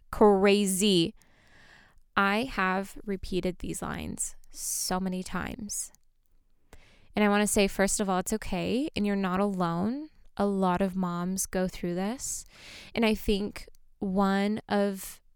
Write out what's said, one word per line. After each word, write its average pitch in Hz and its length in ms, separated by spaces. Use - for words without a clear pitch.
crazy." 196 1000
I 196 280
have 196 640
repeated 185 540
these - 220
lines - 540
so - 480
many 185 240
times. - 680
And 208 80
I 208 60
wanna 208 180
say, 196 200
first 196 320
of 196 100
all, 185 100
it's 190 140
okay, 208 640
and 208 100
you're 202 100
not 185 240
alone. 202 720
A 202 120
lot 190 340
of 185 140
moms 180 500
go 185 220
through 175 260
this. 196 520
And 233 100
I 220 80
think 208 540
one 196 680
of 202 540